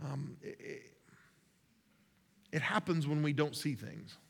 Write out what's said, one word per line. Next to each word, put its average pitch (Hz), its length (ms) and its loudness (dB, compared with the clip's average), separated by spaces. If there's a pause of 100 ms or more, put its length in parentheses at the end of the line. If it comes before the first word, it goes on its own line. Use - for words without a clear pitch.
um, 139 380 -4
it, - 180 -8
it, - 220 -10 (1700)
it 156 100 2
happens 156 460 2
when 151 160 4
we 147 80 4
don't 147 240 2
see 147 200 0
things. - 420 -10 (120)